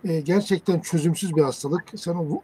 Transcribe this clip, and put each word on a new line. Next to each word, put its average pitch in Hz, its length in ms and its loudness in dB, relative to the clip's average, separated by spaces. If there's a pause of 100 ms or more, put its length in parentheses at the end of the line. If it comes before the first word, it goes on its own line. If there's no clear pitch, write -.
E, 165 180 -2
gerçekten 180 580 2
çözümsüz 165 560 0
bir 156 60 6
hastalık. 147 420 0 (120)
Sen 170 200 -4
o 165 140 -4
bu - 140 -4